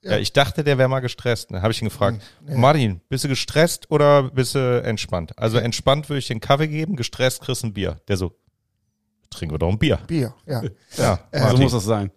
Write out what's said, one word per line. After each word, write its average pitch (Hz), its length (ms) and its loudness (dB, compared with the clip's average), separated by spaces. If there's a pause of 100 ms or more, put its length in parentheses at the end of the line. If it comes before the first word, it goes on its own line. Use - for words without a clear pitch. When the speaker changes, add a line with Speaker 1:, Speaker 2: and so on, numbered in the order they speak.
Speaker 1:
Ja. 107 160 -2
Speaker 2:
ich 101 160 -4
dachte, 139 320 2
der 143 120 2
wär 127 120 4
mal 131 100 0
gestresst. 123 520 -4
Dann 90 100 -6
hab 113 100 2
ich - 100 -4
ihn 113 60 -2
gefragt, 101 340 -2 (180)
Speaker 1:
Hm, 147 160 -12
nee. 120 40 0
Speaker 2:
Martin, 120 480 4
bist 135 160 -4
du 147 60 -2
gestresst - 600 0
oder 143 340 6
bist 131 320 -2
du 127 280 0
entspannt? 92 540 -4
Also 113 200 0
entspannt 131 520 0
würde 143 100 -2
ich - 80 -8
dir 127 60 -4
einen 117 80 -6
Kaffee 143 260 2
geben, 156 300 -4
gestresst 123 440 -2
kriegst - 220 -6
du 120 40 -4
ein 104 60 -6
Bier. 90 220 -4 (140)
Der 101 80 2
so, 90 160 -4 (960)
trinken - 260 -6
wir - 40 -2
doch - 100 2
ein 107 100 0
Bier. 123 260 2
Speaker 1:
Bier, 135 280 -2 (120)
ja. 123 160 -6 (360)
Speaker 2:
Ja, 101 220 0 (120)
Speaker 1:
Äh, - 80 -4
Speaker 3:
So 120 60 2
Speaker 2:
Martin. 117 180 4
Speaker 3:
muss 127 80 2
das 110 140 -2
sein. 104 320 -2